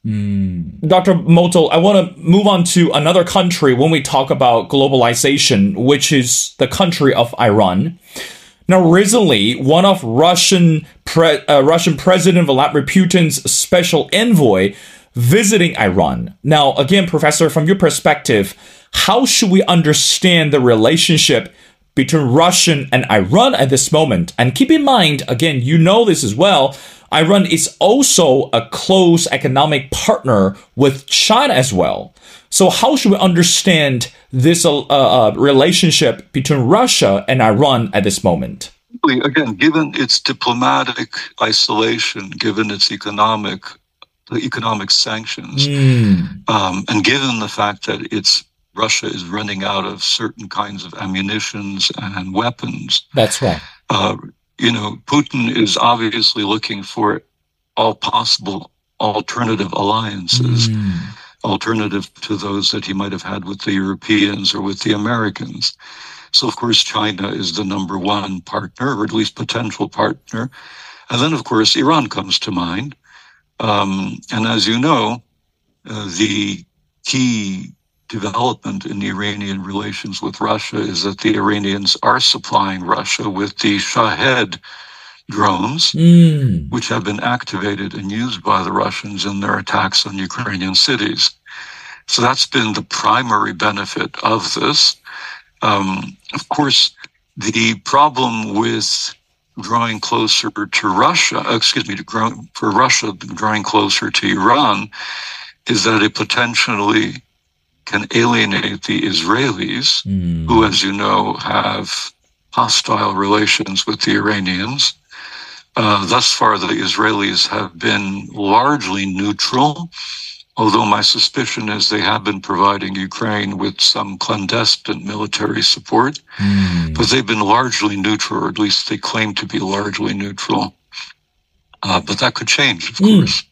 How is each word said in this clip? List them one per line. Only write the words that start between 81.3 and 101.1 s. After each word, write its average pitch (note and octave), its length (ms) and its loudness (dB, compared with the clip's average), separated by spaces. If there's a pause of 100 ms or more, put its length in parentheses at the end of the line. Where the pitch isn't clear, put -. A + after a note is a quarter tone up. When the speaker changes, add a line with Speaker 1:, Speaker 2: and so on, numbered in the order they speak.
Speaker 2:
Iranians G2+ 680 -2
are B2+ 180 0
supplying - 640 -2
Russia G#2 460 -4
with G2 280 -6
the G2+ 200 0
Shahed A2 800 -2 (720)
drones, G#2 600 -2
Speaker 1:
Mm. D3+ 800 4
Speaker 2:
which A#2 180 -6
have A2 160 -4
been G#2 160 -6
activated G2+ 720 -6
and G2 160 -10
used A2 320 -8
by F#2+ 220 -2
the F#2+ 80 -6
Russians G2 520 -6
in G2+ 160 -6
their G2+ 180 -4
attacks G2 480 -4
on G2 120 -10
Ukrainian F#2+ 560 -6
cities. G#2+ 560 0 (760)
So - 140 -2
that's B2+ 240 0
been A2+ 260 -2
the - 100 -6
primary A2 720 -2
benefit G2+ 680 -6
of G#2+ 320 -2
this. - 420 0 (640)
Um, G2 540 -2 (160)
of - 160 -10
course, - 420 2 (460)
the A2+ 380 0 (100)
problem B2 720 0
with A2+ 600 -2 (460)
drawing A#2 400 -4
closer A2+ 500 -2
to G#2 380 -4
Russia, C3+ 500 0 (100)